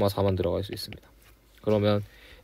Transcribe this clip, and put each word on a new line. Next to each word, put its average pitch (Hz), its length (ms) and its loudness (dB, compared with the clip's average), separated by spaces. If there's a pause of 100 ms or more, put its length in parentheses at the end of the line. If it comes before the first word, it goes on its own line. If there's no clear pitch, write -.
(100)
사만 98 240 0
들어갈 90 300 -2
수 - 80 -12
있습니다. - 360 -14 (540)
그러면 104 400 2 (420)